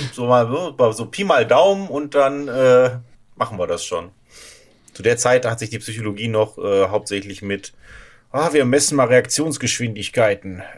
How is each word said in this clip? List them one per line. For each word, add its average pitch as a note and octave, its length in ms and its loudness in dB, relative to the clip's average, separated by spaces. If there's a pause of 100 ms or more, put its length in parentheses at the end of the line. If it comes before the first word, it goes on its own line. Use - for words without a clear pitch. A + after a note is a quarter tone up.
(140)
so A#2+ 140 -4
mal B2 200 4
so, C3+ 440 0
so A2+ 160 -8
Pi - 160 -6
mal D3 240 2
Daumen F#3+ 400 4
und C#3+ 260 -8
dann, C#3+ 340 0
äh, B2 520 4 (360)
machen A2 220 -6
wir F2+ 80 -2
das E2+ 180 -6
schon. F2 280 -8 (800)
Zu - 80 -18
der A#2 160 2
Zeit B2 260 2
hat A2+ 140 -4
sich A2 140 -8
die A2+ 80 -8
Psychologie G#2+ 480 -8
noch, G#2+ 320 -2
äh, G2 300 2
hauptsächlich G2+ 520 -6
mit, G2 320 -8 (560)
ah, D3 240 -2
wir D3 120 4
messen C#3+ 300 2
mal B2+ 120 4
Reaktionsgeschwindigkeiten, A2+ 1500 0 (160)